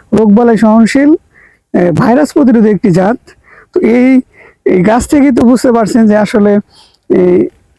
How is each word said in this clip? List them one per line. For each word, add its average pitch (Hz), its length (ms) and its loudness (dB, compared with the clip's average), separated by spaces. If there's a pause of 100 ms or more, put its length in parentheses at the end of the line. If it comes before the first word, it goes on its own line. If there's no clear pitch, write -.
(140)
রোগবালাই 220 440 2
সহনশীল, 226 540 0
আহ, - 800 -6
ভাইরাস 233 420 -2
প্রতিরোধী 233 360 0
একটি 208 220 -2
জাত। 190 280 -2 (540)
তো - 60 -16
এই, 247 280 0 (580)
এই 185 180 0
গাছ 214 240 0
থেকেই 285 240 0
তো 240 120 -2
বুঝতে 254 280 0
পারছেন 226 360 0
যে 208 100 2
আসলে 208 340 0 (580)
এই, 180 380 0 (320)